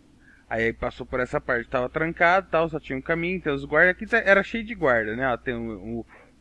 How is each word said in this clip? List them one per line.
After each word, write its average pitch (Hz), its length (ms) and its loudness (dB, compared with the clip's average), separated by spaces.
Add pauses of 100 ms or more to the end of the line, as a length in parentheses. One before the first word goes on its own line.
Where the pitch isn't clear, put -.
(480)
Aí 113 240 0
passou 123 320 -8
por 123 160 -4
essa 143 200 -2
parte, 120 280 -2
tava 127 200 -2
trancado 170 580 2
e - 40 -18
tal, 165 180 2
só 151 100 -6
tinha 135 180 -8
um 131 60 -6
caminho, 170 380 -2
tem 151 120 -2
os 139 120 -4
guardas 156 260 4
aqui, 208 160 -8
tá, 226 120 2
era 196 240 4
cheio 233 220 -6
de 226 100 -12
guarda, 117 420 2
né? 131 120 0
Ó, 117 80 2
tem 123 180 -6
um, 117 180 -6
um, 110 320 -8 (360)